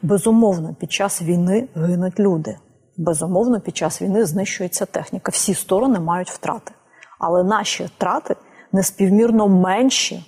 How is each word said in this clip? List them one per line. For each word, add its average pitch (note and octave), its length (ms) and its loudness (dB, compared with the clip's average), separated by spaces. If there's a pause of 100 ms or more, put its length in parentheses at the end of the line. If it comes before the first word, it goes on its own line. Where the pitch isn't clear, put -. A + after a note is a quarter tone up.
безумовно, G3 760 2
під - 120 -10
час G3 300 -4
війни F3+ 520 0
гинуть F3+ 460 -2
люди. F3+ 380 0 (380)
Безумовно, F3 640 0
під - 160 -8
час D#3 260 -4
війни G3+ 220 2
знищується F#3 640 -4
техніка. - 460 -6
Всі - 220 -2
сторони G#3+ 460 0
мають E3+ 300 -4
втрати. - 420 -10 (460)
Але F3+ 260 2
наші G3+ 400 -2
втрати G3+ 520 -4 (360)
неспівмірно G3+ 760 4
менші F#3+ 800 2